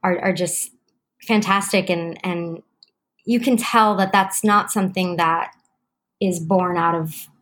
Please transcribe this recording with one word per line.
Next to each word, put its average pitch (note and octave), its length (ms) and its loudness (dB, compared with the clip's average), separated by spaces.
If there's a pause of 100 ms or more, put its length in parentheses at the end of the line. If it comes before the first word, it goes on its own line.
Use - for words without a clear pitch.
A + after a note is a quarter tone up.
are, F#3 160 0
are F#3+ 140 0
just - 380 -4 (500)
fantastic. G3 680 0
And, E3+ 360 -4
and E3+ 360 -6 (640)
you A#3 140 0
can B3 160 2
tell A3 400 4
that F#3+ 160 0
that's G3 320 0
not G#3 260 2
something F#3 460 -2
that E3 380 0 (720)
is F3+ 160 0
born F3+ 380 0
out E3+ 160 2
of D#3+ 340 -6 (140)